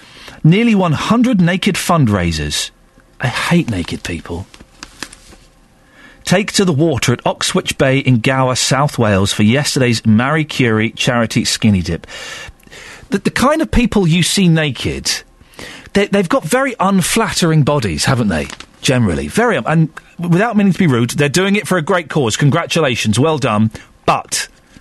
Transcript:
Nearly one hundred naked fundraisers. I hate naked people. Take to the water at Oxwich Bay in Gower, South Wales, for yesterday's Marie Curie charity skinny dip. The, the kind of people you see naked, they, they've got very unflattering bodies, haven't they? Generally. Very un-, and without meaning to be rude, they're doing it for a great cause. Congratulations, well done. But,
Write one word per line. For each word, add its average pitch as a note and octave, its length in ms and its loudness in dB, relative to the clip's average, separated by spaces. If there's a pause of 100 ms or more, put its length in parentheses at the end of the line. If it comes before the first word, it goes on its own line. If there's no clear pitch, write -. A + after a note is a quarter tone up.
(420)
Nearly G#3+ 320 4
one F3+ 180 2
hundred A3+ 480 2
naked F3 360 2
fundraisers. F2 920 0 (500)
I C#3 80 -2
hate D#3+ 420 -2
naked F2 320 -6
people. F2 440 -10 (1800)
Take F#3 280 0
to G#3 120 0
the F3+ 80 0
water C#3 400 0
at - 120 -4
Oxwich - 520 -4
Bay C3+ 220 2
in B2+ 220 2
Gower, C3 340 0
South C#3+ 440 -2
Wales, G2+ 340 2
for G#2+ 100 0
yesterday's A#2+ 640 2
Marie C3 380 2
Curie A2+ 480 0
charity A#2 520 -2
skinny G2+ 380 0
dip. D#2+ 240 -6 (1000)
The, G3+ 100 -2
the - 120 -4
kind D4+ 320 2
of - 80 -6
people A3 360 2
you E3 160 2
see F#3+ 240 0
naked, D3+ 760 -2 (720)
they, G3+ 120 2
they've G3+ 220 0
got - 160 0
very B3+ 340 -2
unflattering F3+ 840 0
bodies, A#2 400 -2
haven't A#2+ 240 0
they? D2+ 180 -4 (340)
Generally. G#2+ 480 0
Very A3 280 0
un-, A#2 100 -4
and D#3 240 2 (280)
without F3 380 0
meaning G3+ 160 4
to - 60 -4
be F#3+ 80 2
rude, A#2+ 240 2
they're C#3+ 180 0
doing F#3+ 280 0
it F3 100 -4
for F#3 120 0
a E3+ 40 -2
great F3 260 -2
cause. B2 280 0
Congratulations, C#3 840 0
well D#3 200 2
done. A2 340 0 (340)
But, - 400 -2 (340)